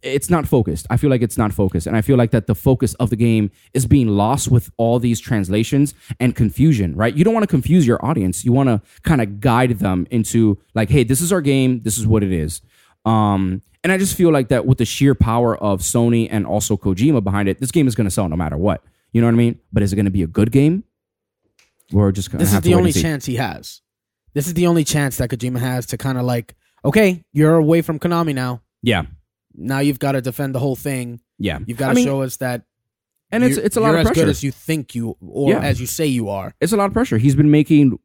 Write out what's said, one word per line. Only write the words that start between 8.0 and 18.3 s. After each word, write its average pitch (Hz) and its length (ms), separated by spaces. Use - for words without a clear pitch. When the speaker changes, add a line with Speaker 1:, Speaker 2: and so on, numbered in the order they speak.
Speaker 1:
audience. 101 420
You 117 80
wanna 127 280
kinda 131 220
guide 117 520
them 90 300
into, 113 480
like, 110 160
"Hey, 135 140
this 127 180
is 170 100
our 185 100
game. 131 420
This 107 160
is 107 80
what 107 160
it 95 80
is." 80 300
Um, 101 560
and 175 80
I 190 60
just 190 180
feel 170 160
like 135 180
that 123 180
with 131 100
the 117 80
sheer 135 300
power 117 420
of 98 240
Sony 117 480
and 104 160
also 104 320
Kojima 107 460
behind 98 260
it, 95 100
this 127 120
game 151 160
is 113 80
gonna 104 160
sell 95 180
no 78 60